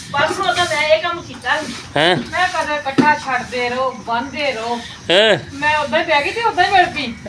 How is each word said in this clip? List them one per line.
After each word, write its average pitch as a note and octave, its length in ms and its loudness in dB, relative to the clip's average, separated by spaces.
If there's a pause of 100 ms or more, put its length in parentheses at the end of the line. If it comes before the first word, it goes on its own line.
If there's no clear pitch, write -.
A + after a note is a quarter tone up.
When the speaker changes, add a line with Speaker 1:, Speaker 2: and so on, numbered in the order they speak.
(120)
Speaker 1:
ਪਰਸੋਂ F4+ 420 0
ਤਾਂ F4+ 100 0
ਮੈਂ D#4 180 -2
ਇਹ D#4 200 4
ਕੰਮ F4 200 -4
ਕੀਤਾ C4+ 380 -4
ਸੀ। D4 120 -8 (240)
Speaker 2:
ਹੈਂ? D#3+ 200 6
Speaker 1:
ਮੈਂ E4+ 320 -2
ਕਦੇ D#4 360 -2
ਕੱਟਾ C#4 300 4
ਛੱਡਦੇ B3 540 -4
ਰਹੋ, B3+ 220 -2
ਬੰਨ੍ਹਦੇ B3 640 -4
ਰਹੋ। A#3 280 -4 (300)
Speaker 2:
ਹੈਂ? G3 280 6 (140)
Speaker 1:
ਮੈਂ D4+ 260 0
ਉਦਾਂ D4 220 0
ਹੀ E4+ 40 -2
ਬਹਿ D4 200 2
ਗਈ F#4+ 60 -2
ਤੇ A4 120 -4
ਉਦਾਂ G4+ 220 2
ਹੀ G4 80 2
ਮਿਲ F4+ 140 6
ਪਈ। C4 260 -6 (160)